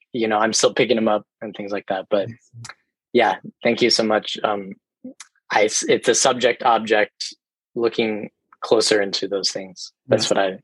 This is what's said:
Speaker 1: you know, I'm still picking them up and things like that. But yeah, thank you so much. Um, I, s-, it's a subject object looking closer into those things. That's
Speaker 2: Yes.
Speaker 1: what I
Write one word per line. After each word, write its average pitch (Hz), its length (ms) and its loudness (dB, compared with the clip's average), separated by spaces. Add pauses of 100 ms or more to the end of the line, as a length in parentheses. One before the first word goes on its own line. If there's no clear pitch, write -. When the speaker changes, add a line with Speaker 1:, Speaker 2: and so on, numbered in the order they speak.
(140)
Speaker 1:
you 113 140 0
know, 107 120 2
I'm 110 140 2
still 110 200 2
picking 120 220 2
them 110 120 2
up 107 200 0 (140)
and 107 140 -12
things 101 160 -10
like 98 180 -6
that. 95 200 -4
But 104 180 0 (840)
yeah, 110 220 4 (260)
thank 117 220 0
you 113 80 4
so 113 120 2
much. 107 400 0
Um, 101 300 -4 (800)
I, 107 120 4
s-, - 220 -2
it's 120 200 2
a 117 80 4
subject 123 480 2
object 110 720 0 (400)
looking 113 560 -2 (300)
closer 107 400 2
into 98 260 -4
those 95 240 -2
things. 95 400 -12 (160)
That's 110 160 2
Speaker 2:
Yes. - 80 -2
Speaker 1:
what 104 80 2
I 95 240 -2